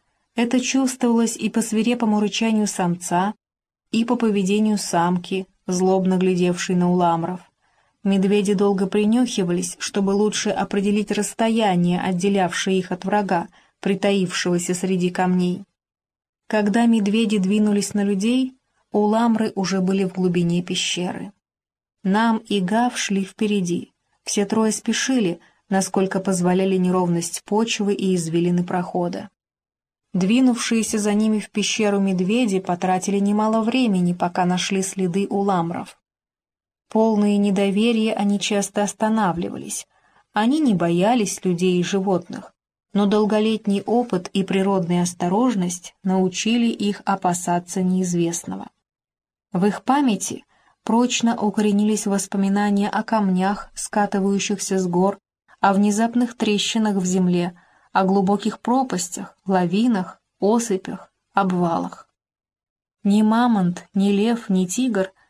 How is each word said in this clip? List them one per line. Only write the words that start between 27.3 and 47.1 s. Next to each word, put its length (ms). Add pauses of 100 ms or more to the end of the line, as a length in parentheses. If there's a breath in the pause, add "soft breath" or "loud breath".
почвы 480
и 220
извилины 500
прохода. 640 (840)
Двинувшиеся 840
за 140
ними 260
в 120
пещеру 500
медведи 600
потратили 580
немало 440
времени, 520
пока 320
нашли 360
следы 460
уламров. 680 (880)
Полные 480
недоверия 800
они 260
часто 420
останавливались. 1040 (460 soft breath)
Они 280
не 140
боялись 680
людей 340
и 60
животных, 720 (400)
но 100
долголетний 800
опыт 500
и 120
природная 580
осторожность 1000
научили 680
их 360
опасаться 800